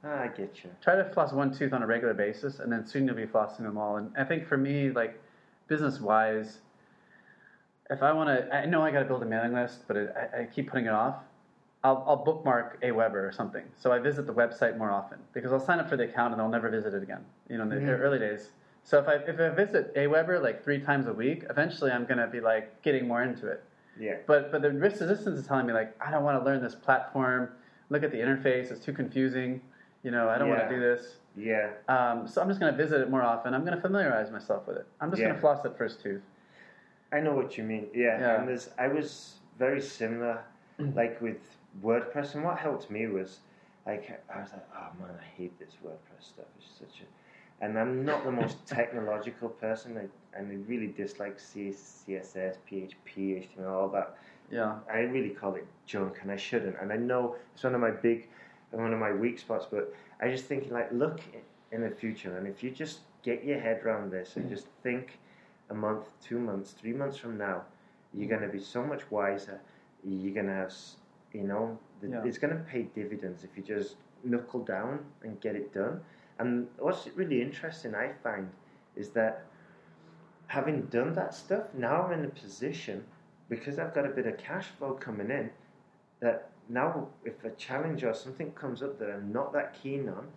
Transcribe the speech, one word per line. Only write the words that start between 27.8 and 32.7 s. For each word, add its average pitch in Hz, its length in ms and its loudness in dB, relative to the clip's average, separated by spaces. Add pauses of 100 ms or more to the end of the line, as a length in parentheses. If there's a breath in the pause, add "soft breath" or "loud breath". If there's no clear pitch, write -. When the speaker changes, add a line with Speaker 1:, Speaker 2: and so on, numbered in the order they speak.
Speaker 2:
Look 147 120 2
at 147 80 0
the 117 80 -4
interface. 127 540 2
It's 117 120 -10
too 147 80 -4
confusing. 127 680 0 (420 soft breath)
You 127 80 -4
know, 120 180 4
I 113 100 4
don't 139 100 4
wanna 113 140 4
Speaker 1:
Yeah. 110 60 2
Speaker 2:
do 127 120 0
this." 120 380 2 (180)
Speaker 1:
Yeah. 107 340 2 (180)
Speaker 2:
Um, 123 380 4
so - 160 2
I'm 185 60 2
just 196 100 2
gonna 156 180 4